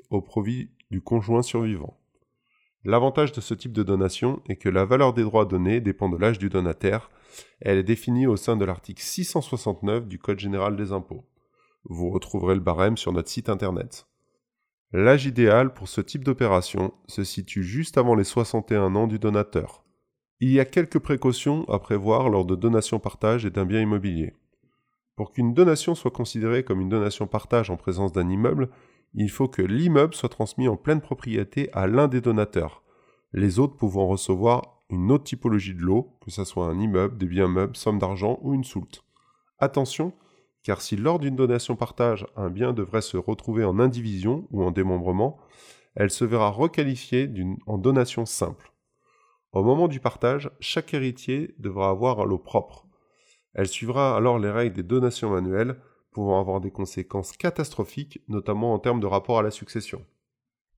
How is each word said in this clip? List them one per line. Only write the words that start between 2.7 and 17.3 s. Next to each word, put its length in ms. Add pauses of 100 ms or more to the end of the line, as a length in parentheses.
L'avantage 500
de 80
ce 120
type 200
de 100
donation 640
est 80
que 140
la 160
valeur 280
des 100
droits 200
donnés 380
dépend 260
de 80
l'âge 240
du 80
donataire. 640 (500)
Elle 200
est 40
définie 440
au 100
sein 180
de 80
l'article 380
six 240
cent 160
soixante-neuf 640
du 120
Code 200
général 380
des 160
impôts. 320 (580)
Vous 280
retrouverez 420
le 80
barème 340
sur 160
notre 160
site 220
internet. 580 (840)
L'âge 320
idéal 480
pour 160
ce 100
type 240
d'opération 680 (140)
se 180
situe 380